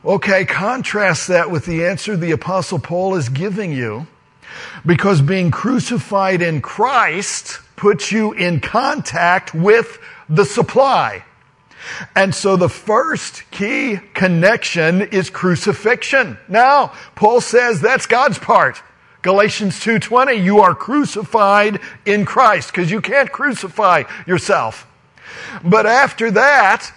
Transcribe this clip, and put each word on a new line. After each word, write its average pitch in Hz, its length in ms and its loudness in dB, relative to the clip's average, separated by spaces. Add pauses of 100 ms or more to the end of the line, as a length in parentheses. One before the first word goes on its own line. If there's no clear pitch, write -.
Okay, 190 400 0
contrast 202 800 -2
that 170 220 2
with 165 160 -4
the 165 200 -4
answer 196 300 -4
the 170 160 -2
Apostle 180 460 -4
Paul 185 380 -4
is 131 140 -4
giving 180 420 -6
you, 123 340 -6 (800)
because 180 360 2
being 180 280 0
crucified 190 920 -2
in 160 200 -2
Christ 202 960 -2 (180)
puts - 340 0
you 214 220 0
in 175 260 -2
contact 190 920 -2
with 202 440 2 (320)
the 160 160 4
supply. 185 760 0 (920)
And 196 200 2
so 190 200 0
the 180 140 2
first - 800 -4
key 220 500 -4 (140)
connection 180 880 2
is 196 280 -2
crucifixion. 196 1080 -2 (100)
Now, 247 440 4 (240)
Paul 226 260 4
says 233 400 2
that's 233 240 0
God's 240 320 2
part. 170 440 2 (400)
Galatians 202 580 0
two 220 200 0
twenty, 254 340 2
"You 202 280 4
are 180 140 4
crucified 208 1040 0 (260)
in 208 200 2
Christ," 214 480 2
'cause 180 180 -2
you 208 100 -2
can't 262 300 0
crucify 196 720 0 (220)
yourself. 160 600 -2 (800)
But 208 220 4
after 233 460 2
that, 233 640 2